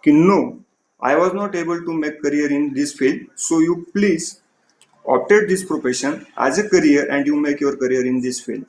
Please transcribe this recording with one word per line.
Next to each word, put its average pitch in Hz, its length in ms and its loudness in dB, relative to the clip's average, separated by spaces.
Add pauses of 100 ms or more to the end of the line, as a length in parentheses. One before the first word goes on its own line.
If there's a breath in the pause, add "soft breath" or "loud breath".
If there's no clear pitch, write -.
ki, 151 100 6
No, 170 480 4 (400)
I 127 160 2
was 180 180 2
not 202 200 -6
able 170 300 -6
to 165 80 -6
make 151 300 -6
career 147 280 -2
in 143 240 -2
this 143 200 -4
field, 139 260 0 (160)
so 165 240 -2
you 170 320 0
please 190 480 -2 (680)
opted 208 420 2
this 185 160 -2
profession 135 600 -4 (100)
as 139 220 0
a 208 100 -2
career 147 420 4
and 139 160 0
you 147 100 0
make 143 240 -2
your 139 160 0
career 127 300 0
in 127 140 -2
this 123 200 -6
field. 110 280 -10